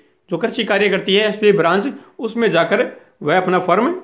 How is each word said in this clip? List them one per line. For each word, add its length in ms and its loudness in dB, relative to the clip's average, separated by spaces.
जो 80 -4
कृषि 260 -4
कार्य 240 0
करती 260 0
है 120 2
एसबीआई 260 2
ब्रांच, 360 2
उसमें 320 -2
जाकर 360 0
वह 140 0
अपना 220 0
फॉर्म 460 0